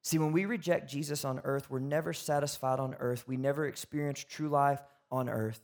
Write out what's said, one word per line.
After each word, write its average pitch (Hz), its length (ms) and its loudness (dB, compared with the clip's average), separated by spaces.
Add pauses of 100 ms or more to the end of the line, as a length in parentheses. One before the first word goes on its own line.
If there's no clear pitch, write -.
See, 160 160 0
when 156 140 4
we 185 140 2
reject 175 440 0
Jesus 143 340 -4
on 131 200 -2
earth, 139 260 -2
we're 131 80 -2
never 151 340 0
satisfied 143 680 0
on 131 140 -2
earth. 123 340 -2
We 131 80 -2
never 139 300 2
experience 147 580 -4
true 156 240 -6
life 143 320 4 (300)
on 127 180 0
earth. 110 360 -2